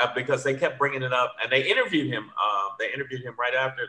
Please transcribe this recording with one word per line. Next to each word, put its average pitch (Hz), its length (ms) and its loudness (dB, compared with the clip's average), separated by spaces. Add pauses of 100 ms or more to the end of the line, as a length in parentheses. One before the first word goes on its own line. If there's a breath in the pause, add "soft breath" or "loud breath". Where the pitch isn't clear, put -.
uh, 123 120 2
because 131 280 0
they 139 120 2
kept 135 240 -2
bringing 139 240 0
it 127 100 -4
up, 123 300 2
and 110 100 -2
they 131 160 6
interviewed 196 380 2
him. 110 240 -4 (120)
Uh, 101 260 2 (100)
they - 120 -2
interviewed 131 320 -6
him 120 160 -10
right 123 160 2
after. 131 340 0